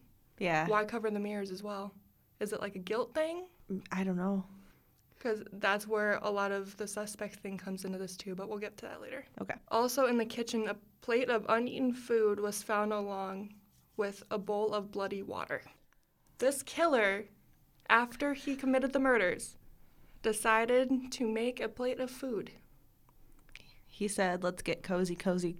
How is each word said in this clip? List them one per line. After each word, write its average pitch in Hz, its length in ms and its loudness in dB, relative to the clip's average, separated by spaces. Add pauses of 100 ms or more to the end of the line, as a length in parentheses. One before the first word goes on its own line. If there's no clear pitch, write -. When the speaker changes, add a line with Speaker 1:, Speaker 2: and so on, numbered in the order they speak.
(380)
Speaker 1:
Yeah. 165 300 2
Speaker 2:
why 214 180 4
cover 220 240 -2
the 208 100 -2
mirrors 202 320 -4
as 185 120 -10
well? 202 300 -8 (460)
Is 208 140 -4
it, - 80 -4
like, 202 140 -6
a 196 40 -6
guilt 226 360 -2
thing? 330 320 -2 (240)
Speaker 1:
Mm, 196 200 -4
I 185 120 0
don't 185 140 0
know. 190 280 0 (760)
Speaker 2:
'Cause 214 220 -2 (120)
that's 208 340 0
where 208 340 2
a 208 80 -2
lot 202 220 0
of 196 260 -6
the 208 100 -6
suspect 208 500 -8
thing 196 200 -8
comes 190 280 -8
into 190 120 -4
this 185 180 -8
too, 185 200 -8
but 185 120 -6
we'll 214 120 -6
get 208 180 -8
to - 80 -14
that - 160 -12
later. 233 240 -10 (160)
Speaker 1:
Okay. 190 140 -4 (140)
Speaker 2:
Also 247 360 4
in 240 120 4
the 226 80 4
kitchen, 226 420 -2
a 202 80 -2 (260)
plate 247 280 4
of 226 200 2
uneaten 247 440 2
food 220 460 4
was 208 220 0
found 208 320 2
along 202 640 -4 (420)
with 202 320 -2
a 220 80 0
bowl 208 380 0
of 202 160 -2
bloody 196 320 -2
water. - 400 -6 (760)
This 269 240 2
killer, 226 640 2 (640)
after 240 460 4
he 277 200 -4
committed 262 380 2
the 277 60 2
murders, 247 580 2 (640)
decided 240 920 2
to 240 140 0
make 226 320 0
a 226 100 -2
plate 247 300 -4
of 254 120 -4
food. 247 400 -4 (1400)
Speaker 1:
He - 200 -4
said, 185 360 0
"Let's 180 180 -2
get - 220 -2
cozy, 180 320 0
cozy, 175 440 0